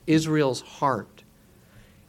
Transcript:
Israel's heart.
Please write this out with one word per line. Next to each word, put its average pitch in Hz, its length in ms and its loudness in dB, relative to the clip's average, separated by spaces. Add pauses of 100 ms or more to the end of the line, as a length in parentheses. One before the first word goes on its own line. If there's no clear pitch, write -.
Israel's 156 540 0
heart. - 600 -4 (840)